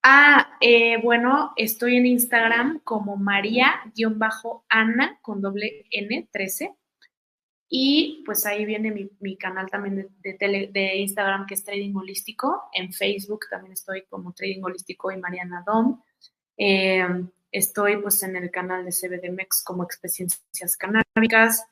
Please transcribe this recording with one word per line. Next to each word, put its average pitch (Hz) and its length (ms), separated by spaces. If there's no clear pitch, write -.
Ah, 285 580
eh, 233 420
bueno, 247 540
estoy 240 400
en 247 100
Instagram 240 720
como 202 360
María-Ana 220 2000
con 202 180
doble 202 500
N, 208 420
trece. 202 420
Y, 277 540
pues, 208 200
ahí 208 180
viene 214 260
mi, 202 180
mi 196 160
canal 190 340
también 202 240
de, 190 140
de 190 120
tele, 196 380
de 190 240
Instagram, 196 500
que 196 80
es 190 80
Trading 202 320
Holístico. 220 800
En 185 200
Facebook 202 560
también 190 260
estoy 190 320
como 180 260
Trading 196 320
Holístico 185 480
y 190 60
Mariana 180 460
Dom. 226 380
Eh, 190 500
estoy, 202 460
pues, 202 260
en 190 100
el 180 160
canal 185 340
de 180 60
C 180 180
B 180 100
D 180 120
Mex 185 320
como 180 220
Experiencias - 920
Canábicas. 226 960